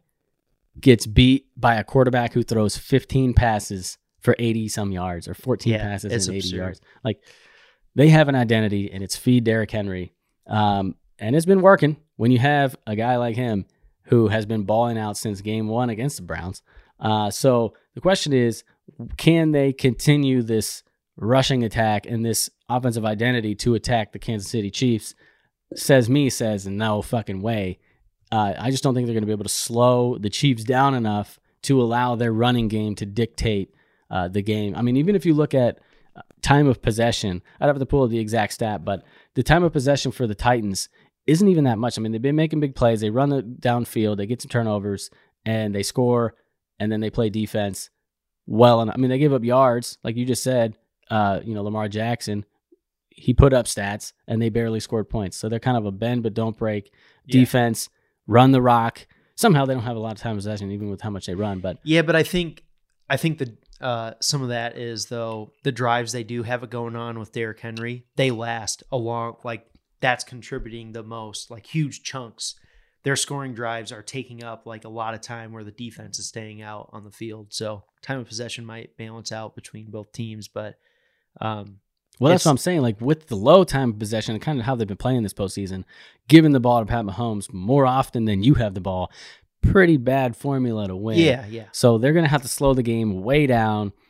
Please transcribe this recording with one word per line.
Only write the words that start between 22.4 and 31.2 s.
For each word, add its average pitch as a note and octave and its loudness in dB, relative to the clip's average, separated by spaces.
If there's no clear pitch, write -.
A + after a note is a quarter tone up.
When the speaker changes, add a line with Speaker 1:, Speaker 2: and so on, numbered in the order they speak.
Speaker 1:
offensive A#2+ -2
identity A2 -2
to A#2+ 0
attack A2 -2
the - -14
Kansas G#2+ -6
City G#2 -4
Chiefs? A#2 -2
Says C3 4
me, C#3 2
says G#2+ -4
no G#2 -2
fucking G#2 -6
way. G2+ -4
Uh, G#2 0
I A#2 -2
just C3+ -2
don't C3+ 0
think B2 -2
they're A#2 -4
gonna G#2+ -2
be G#2+ -2
able G#2 -4
to G2 -8
slow B2 2
the G#2 -4
Chiefs A#2+ 0
down C3+ 2
enough G#2+ -4